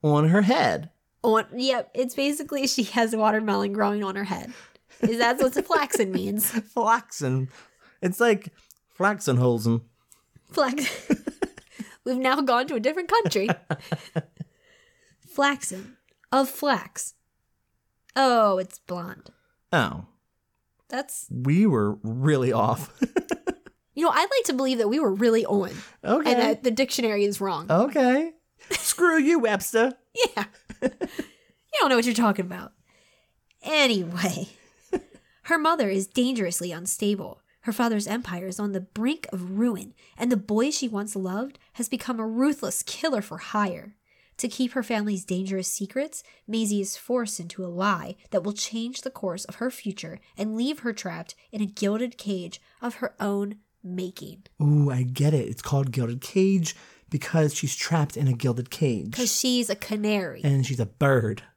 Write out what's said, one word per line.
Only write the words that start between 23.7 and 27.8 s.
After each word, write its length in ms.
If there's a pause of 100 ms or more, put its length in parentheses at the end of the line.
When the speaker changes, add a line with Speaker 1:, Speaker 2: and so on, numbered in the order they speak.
Speaker 2:
You 100
know, 60
I'd 160 (100)
like 80
to 80
believe 240
that 100
we 120
were 120
really 320
on. 280 (300)
Speaker 1:
Okay. 300
Speaker 2:
And 80
that 220
the 80
dictionary 540
is 140
wrong. 320
Speaker 1:
Okay. 640 (380)